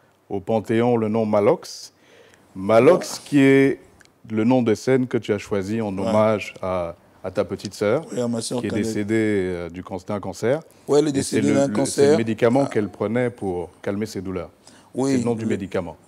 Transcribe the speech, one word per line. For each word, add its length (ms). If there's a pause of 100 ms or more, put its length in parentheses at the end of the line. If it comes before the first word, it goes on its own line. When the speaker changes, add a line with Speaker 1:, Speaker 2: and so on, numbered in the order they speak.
(300)
Speaker 1:
au 120
Panthéon 560
le 100
nom 180
Malox. 680 (640)
Malox, 640
Speaker 2:
Ah. 80
Speaker 1:
qui 140
est 400 (500)
le 140
nom 180
de 140
scène 320
que 100
tu 160
as 40
choisi 440
en 160
Speaker 2:
Ouais. 100
Speaker 1:
hommage 540
à, 340 (280)
à 80
ta 140
petite 280
sœur, 380
Speaker 2:
Oui, 80
à 80
ma 140
sœur 180
Speaker 1:
qui 80
est 20
Speaker 2:
cadette. 160
Speaker 1:
décédée, 300
euh, 540
du 120
constat 340
d'un 40
cancer. 420 (260)
Speaker 2:
Ouais, 120
elle 80
est 100
Speaker 1:
Et 60
c'est 140
Speaker 2:
décédée 160
Speaker 1:
le, 20
Speaker 2:
d'un 120
Speaker 1:
le, 60
Speaker 2:
cancer. 320
Speaker 1:
c'est 60
le 60
médicament 480
Speaker 2:
Ah. 60
Speaker 1:
qu'elle 180
prenait 400
pour 400 (120)
calmer 240
ses 160
douleurs. 280 (440)
Speaker 2:
Oui, 200
Speaker 1:
C'est 60
le 40
nom 120
du 80
Speaker 2:
le 60
Speaker 1:
médicament. 460 (120)